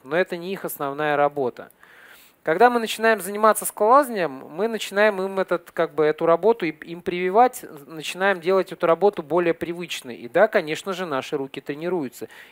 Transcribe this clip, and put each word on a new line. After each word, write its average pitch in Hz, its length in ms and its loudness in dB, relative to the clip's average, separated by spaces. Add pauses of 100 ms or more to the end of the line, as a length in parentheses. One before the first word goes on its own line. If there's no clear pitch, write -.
но 135 140 -4
это 180 200 -2
не 175 140 -8
их 185 140 -8
основная 147 500 -4
работа. 143 540 0 (720)
Когда 190 300 4
мы 240 80 0
начинаем 220 420 0
заниматься 208 440 2
скалолазанием, 220 680 4
мы 147 360 -6
начинаем 208 540 0
им 190 180 -4
этот, 180 300 -2
как 160 240 -2
бы, 151 120 2
эту 156 200 0
работу 175 400 0
и-, 156 60 -2
им 170 300 -14
прививать, 180 640 0 (220)
начинаем 175 560 -4
делать 185 300 0
эту 175 160 -2
работу 170 340 4
более 165 320 0
привычной. 160 600 -10
И 104 140 -14
да, 190 180 6
конечно 165 460 -2
же, 180 120 -6
наши 147 320 -4
руки 135 240 -8
тренируются. 151 680 -6 (240)